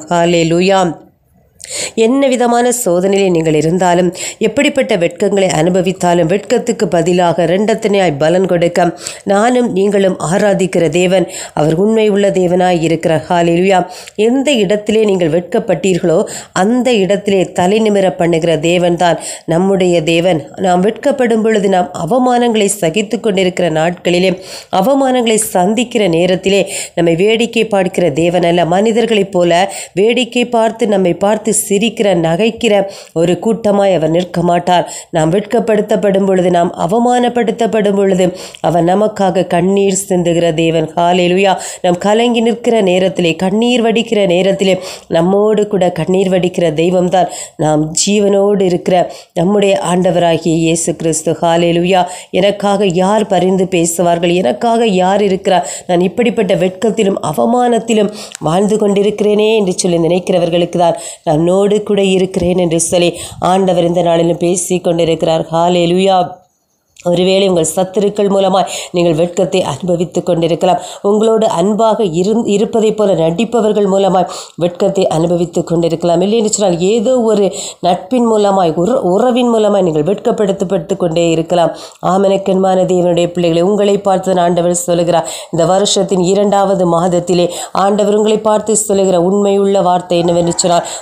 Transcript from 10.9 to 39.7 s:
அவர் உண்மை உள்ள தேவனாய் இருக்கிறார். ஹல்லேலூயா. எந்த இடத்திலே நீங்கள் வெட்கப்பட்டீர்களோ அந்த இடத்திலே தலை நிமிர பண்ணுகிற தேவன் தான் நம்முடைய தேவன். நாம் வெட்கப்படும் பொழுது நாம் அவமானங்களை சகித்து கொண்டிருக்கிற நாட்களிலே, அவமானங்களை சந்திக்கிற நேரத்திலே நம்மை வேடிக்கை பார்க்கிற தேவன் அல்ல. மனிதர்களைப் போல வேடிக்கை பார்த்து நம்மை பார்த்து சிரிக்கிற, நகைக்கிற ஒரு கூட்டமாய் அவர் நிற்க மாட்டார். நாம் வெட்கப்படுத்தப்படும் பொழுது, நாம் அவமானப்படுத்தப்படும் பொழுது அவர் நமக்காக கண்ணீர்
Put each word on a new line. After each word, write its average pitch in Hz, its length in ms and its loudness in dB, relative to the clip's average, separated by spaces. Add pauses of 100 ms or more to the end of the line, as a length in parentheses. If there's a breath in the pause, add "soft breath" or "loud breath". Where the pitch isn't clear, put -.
அவர் 156 220 0
உண்மை 214 340 2
உள்ள 202 200 2
தேவனாய் 180 520 2
இருக்கிறார். 160 480 0
ஹல்லேலூயா. 180 580 2 (280 loud breath)
எந்த 247 360 0
இடத்திலே 208 520 0
நீங்கள் 185 260 0
வெட்கப்பட்டீர்களோ 180 960 0 (260 loud breath)
அந்த 233 420 0
இடத்திலே 190 580 0
தலை 196 300 2
நிமிர 196 340 2
பண்ணுகிற 170 420 0
தேவன் 175 380 0
தான் 170 240 2 (260 loud breath)
நம்முடைய 180 580 2
தேவன். 165 520 0
நாம் 185 260 0
வெட்கப்படும் 233 600 0
பொழுது 208 280 0
நாம் 180 240 0
அவமானங்களை 240 760 0 (100)
சகித்து 202 400 -2
கொண்டிருக்கிற 185 520 0
நாட்களிலே, 180 680 0 (360 loud breath)
அவமானங்களை 254 600 2
சந்திக்கிற 214 720 0
நேரத்திலே 185 640 0 (240 loud breath)
நம்மை 170 200 2
வேடிக்கை 220 520 0
பார்க்கிற 185 420 0
தேவன் 170 340 0
அல்ல. 170 220 2
மனிதர்களைப் 208 640 0
போல 175 420 0 (200 loud breath)
வேடிக்கை 233 520 0
பார்த்து 226 420 -2
நம்மை 190 260 0
பார்த்து 208 400 -2 (160)
சிரிக்கிற, 226 460 0
நகைக்கிற 196 760 0 (240 loud breath)
ஒரு 170 260 0
கூட்டமாய் 202 540 0
அவர் 156 160 0
நிற்க 175 320 -2
மாட்டார். 175 520 0 (160 loud breath)
நாம் 160 220 0
வெட்கப்படுத்தப்படும் 208 960 0
பொழுது, 185 260 0
நாம் 170 260 0
அவமானப்படுத்தப்படும் 226 1160 0
பொழுது 185 420 0 (220 loud breath)
அவர் 165 240 0
நமக்காக 190 640 0
கண்ணீர் 190 520 0 (100)